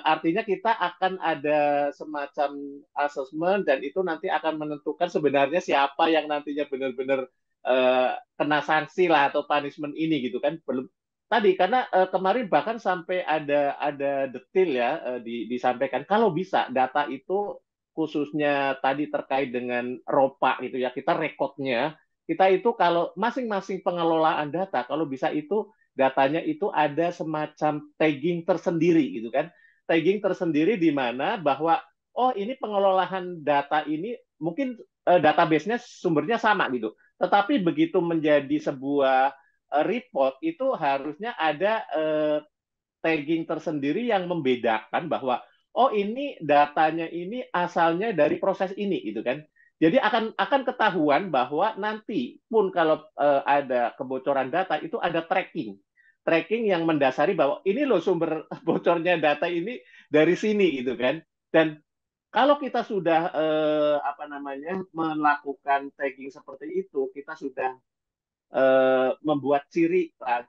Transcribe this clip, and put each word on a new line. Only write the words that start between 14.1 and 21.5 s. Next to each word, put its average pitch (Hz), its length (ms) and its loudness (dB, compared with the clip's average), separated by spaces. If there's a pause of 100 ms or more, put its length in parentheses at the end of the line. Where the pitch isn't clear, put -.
detail 170 480 0
ya, 120 140 2 (180)
eh, 123 160 -6
di-, 117 240 -8
disampaikan 127 560 -2
kalau 214 240 2
bisa 156 400 -2
data 131 400 0
itu 185 480 -6 (400)
khususnya 147 800 0
tadi 143 320 -2
terkait 139 400 -2
dengan 123 560 -4
ropa 135 560 0
gitu 127 160 -8
ya, 123 160 -2
kita 151 240 -2
rekodnya, 139 800 -2 (320)